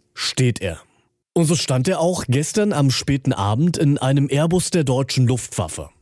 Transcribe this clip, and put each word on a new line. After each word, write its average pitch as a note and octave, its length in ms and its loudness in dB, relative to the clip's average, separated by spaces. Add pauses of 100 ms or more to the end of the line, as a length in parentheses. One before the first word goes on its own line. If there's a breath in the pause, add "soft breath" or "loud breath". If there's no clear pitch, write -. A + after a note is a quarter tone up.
(140)
steht - 460 -2
er. E2+ 180 -6 (540)
Und E3+ 140 2
so D#3+ 100 2
stand B2+ 320 0
er F3+ 100 0
auch F3 300 0
gestern D#3+ 440 0
am C#3 200 2
späten C3+ 400 -2
Abend A#2 440 0
in C#3+ 220 2
einem C3+ 320 2
Airbus E3 400 0
der E3 140 2
deutschen C3 420 0
Luftwaffe. G2 640 -4 (120)